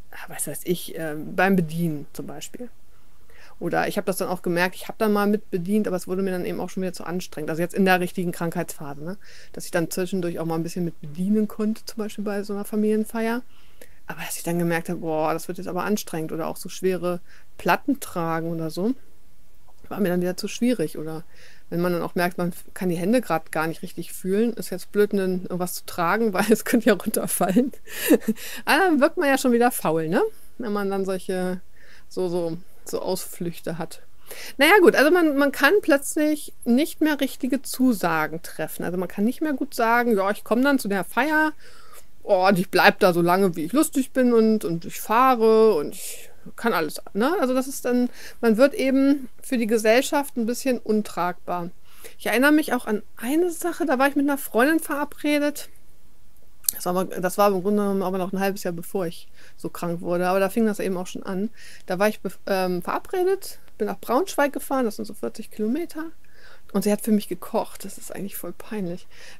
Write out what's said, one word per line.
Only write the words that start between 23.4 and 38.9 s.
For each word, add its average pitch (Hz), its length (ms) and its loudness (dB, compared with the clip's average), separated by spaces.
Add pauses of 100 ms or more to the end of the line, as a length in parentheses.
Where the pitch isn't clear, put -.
gar 160 160 0
nicht 160 140 -6
richtig 170 300 -8
fühlen, 214 420 0
ist - 160 -6
jetzt 180 200 -8
blöd, 202 220 4
nen-, 185 300 2
irgendwas 180 320 -4
zu - 120 -10
tragen, 196 460 2
<laughs> - 0 -
weil 208 180 4
es 214 140 4
könnte - 220 2
ja 214 80 8
runterfallen. 202 760 2 (480)
<laughs> - 460 -4
Aber 262 140 4
dann 349 220 4
wirkt 311 160 4
man 320 120 2
ja 269 100 6
schon 254 140 4
wieder 240 180 6
faul, 160 380 0
ne? 214 140 2 (360)
Wenn 214 140 -4
man 202 180 0
dann 196 140 0
solche, 185 560 -2 (480)
so, 185 200 -2
so, 170 300 -2 (260)
so - 180 -4
Ausflüchte 170 760 -6
hat. - 240 -8 (560)
Naja, 302 220 8
gut, 339 160 10
also 302 160 6
man, 320 240 4
man 277 160 4
kann 285 300 4
plötzlich 302 720 2 (120)
nicht 262 360 2
mehr 302 200 2
richtige 262 420 -2
Zusagen 165 800 2
treffen. - 400 -6
Also 175 160 -2